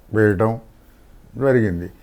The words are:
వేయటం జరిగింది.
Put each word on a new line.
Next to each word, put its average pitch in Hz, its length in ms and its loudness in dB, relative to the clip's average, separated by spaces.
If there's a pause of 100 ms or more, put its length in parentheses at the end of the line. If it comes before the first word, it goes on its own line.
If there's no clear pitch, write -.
(140)
వేయటం 110 460 0 (800)
జరిగింది. 107 540 0 (120)